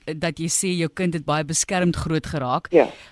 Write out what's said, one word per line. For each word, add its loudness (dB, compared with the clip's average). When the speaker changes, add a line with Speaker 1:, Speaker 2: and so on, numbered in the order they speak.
Speaker 1:
eh, -4
dat -4
jy -2
sê 0
jou 0
kind -2
het -4
baie 0
beskermd 0
groot -2
geraak. -2
Speaker 2:
Ja. 8